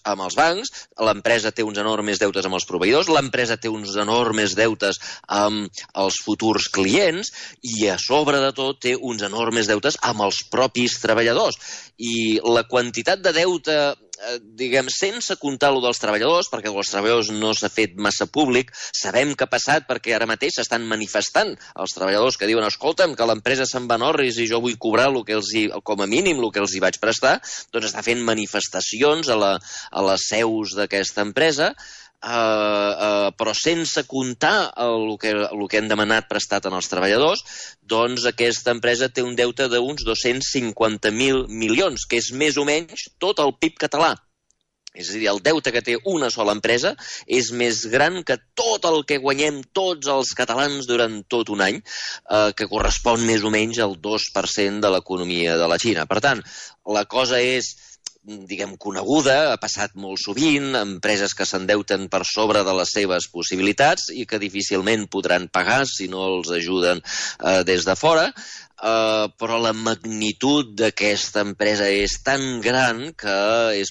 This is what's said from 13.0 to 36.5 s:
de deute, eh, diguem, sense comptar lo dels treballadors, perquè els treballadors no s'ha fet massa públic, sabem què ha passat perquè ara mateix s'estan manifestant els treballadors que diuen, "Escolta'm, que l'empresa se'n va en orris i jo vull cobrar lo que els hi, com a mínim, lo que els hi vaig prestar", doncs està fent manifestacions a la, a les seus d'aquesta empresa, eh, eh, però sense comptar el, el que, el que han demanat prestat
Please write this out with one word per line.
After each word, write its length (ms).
de 140
deute, 400
eh, 160
diguem, 320
sense 480
comptar 360
lo 100
dels 180
treballadors, 480
perquè 220
els 180
treballadors 460
no 180
s'ha 160
fet 280
massa 280
públic, 460
sabem 400
què 100
ha 60
passat 380
perquè 260
ara 100
mateix 320
s'estan 300
manifestant 680
els 180
treballadors 480
que 80
diuen, 160
"Escolta'm, 480
que 140
l'empresa 420
se'n 220
va 100
en 60
orris 340
i 80
jo 140
vull 180
cobrar 300
lo 160
que 100
els 160
hi, 140
com 180
a 80
mínim, 320
lo 80
que 140
els 100
hi 80
vaig 160
prestar", 400
doncs 180
està 100
fent 200
manifestacions 1080
a 80
la, 180
a 180
les 200
seus 480
d'aquesta 480
empresa, 460
eh, 80
eh, 1080
però 200
sense 480
comptar 720
el, 320
el 80
que, 160
el 340
que 140
han 80
demanat 400
prestat 400